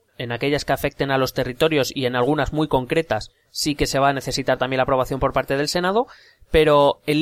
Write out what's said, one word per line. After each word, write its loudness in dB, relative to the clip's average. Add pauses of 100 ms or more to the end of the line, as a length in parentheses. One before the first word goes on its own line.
(160)
en -8
aquellas -2
que -2
afecten -2
a 2
los 0
territorios 0
y -4
en -2
algunas 0
muy -2
concretas -2 (200)
sí -4
que -2
se -2
va 4
a 2
necesitar -2
también -2
la 2
aprobación -2
por 0
parte -2
del -2
Senado, 0 (440)
pero 4
en 0